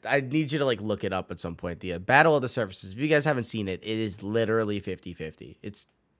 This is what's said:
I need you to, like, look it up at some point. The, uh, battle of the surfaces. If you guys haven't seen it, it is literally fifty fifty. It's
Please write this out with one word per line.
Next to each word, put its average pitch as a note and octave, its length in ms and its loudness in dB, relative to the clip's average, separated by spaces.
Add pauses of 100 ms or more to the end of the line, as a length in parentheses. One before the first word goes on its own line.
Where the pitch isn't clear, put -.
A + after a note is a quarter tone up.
I C3 160 2
need C#3 320 0
you D#3 80 2
to, C#3+ 40 2
like, A#2+ 160 2
look G#2 240 -2
it F#2+ 80 -2
up F#2 180 -4
at F2 100 -10
some E2+ 160 -8
point. F2 240 -8
The, F2+ 140 -6
uh, E2+ 40 -6
battle D3 380 6
of C3 60 2
the B2+ 60 -2
surfaces. G2 440 -6
If G#2 60 -12
you D3 100 0
guys D3 160 4
haven't C3+ 200 0
seen G#2 240 -4
it, F#2 140 -4
it A2 160 -2
is G2 240 -4
literally G#2+ 580 2
fifty F2+ 340 -8
fifty. D#2 480 -14
It's - 240 -12 (340)